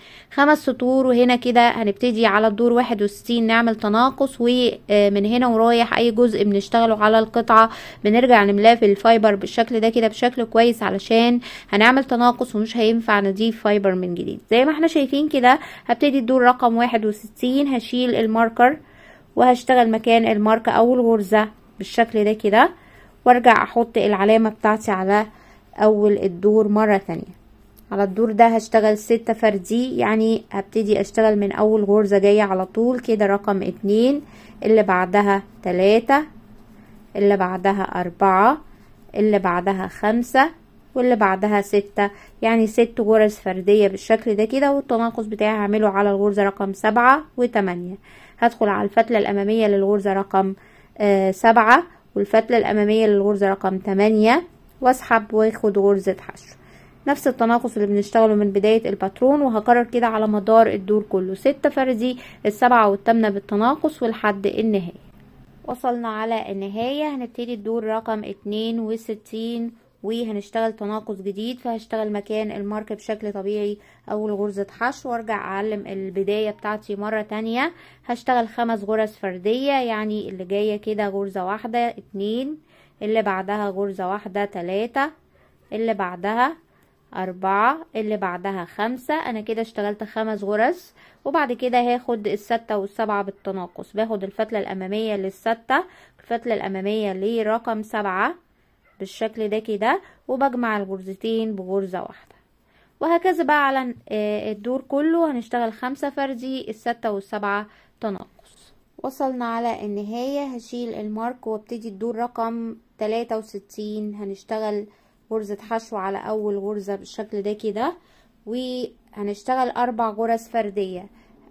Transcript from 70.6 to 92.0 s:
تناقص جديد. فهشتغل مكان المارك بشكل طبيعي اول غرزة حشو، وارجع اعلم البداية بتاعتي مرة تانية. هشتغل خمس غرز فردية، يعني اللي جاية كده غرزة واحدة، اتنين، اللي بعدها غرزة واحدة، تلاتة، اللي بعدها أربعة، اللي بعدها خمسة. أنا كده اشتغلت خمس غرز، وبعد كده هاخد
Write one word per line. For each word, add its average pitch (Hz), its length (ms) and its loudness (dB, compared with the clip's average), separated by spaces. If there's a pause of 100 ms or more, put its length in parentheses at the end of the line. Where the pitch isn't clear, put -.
تناقص 214 500 -10
جديد. 208 360 -8
فهشتغل 220 540 -6
مكان 214 400 -6
المارك 208 400 -10
بشكل 214 400 -10
طبيعي 208 460 -6 (320)
اول 214 220 -4
غرزة 202 380 -4
حشو، 254 400 -8
وارجع 226 240 -6
اعلم 202 520 -6
البداية 196 640 -4
بتاعتي 214 460 -8
مرة 214 260 -6
تانية. 226 500 -6 (340)
هشتغل 240 420 -2
خمس 226 360 -4
غرز 214 280 -2
فردية، 214 600 -4
يعني 214 560 -4
اللي 190 160 -12
جاية 208 320 -2
كده 208 320 -4
غرزة 196 360 -6
واحدة، 226 440 -4
اتنين، 226 720 -8 (440)
اللي 214 200 -2
بعدها 202 460 -4
غرزة 196 420 -6
واحدة، 202 340 -6
تلاتة، 202 640 -6 (640)
اللي 220 220 -4
بعدها 202 640 -4 (600)
أربعة، 190 640 -2 (180)
اللي 214 200 -4
بعدها 185 480 -8
خمسة. 247 500 -6
أنا 247 260 -6
كده 220 220 -8
اشتغلت 208 420 -8
خمس 214 400 -6
غرز، 220 480 -2 (320)
وبعد 277 280 -2
كده 247 280 -2
هاخد 240 460 -4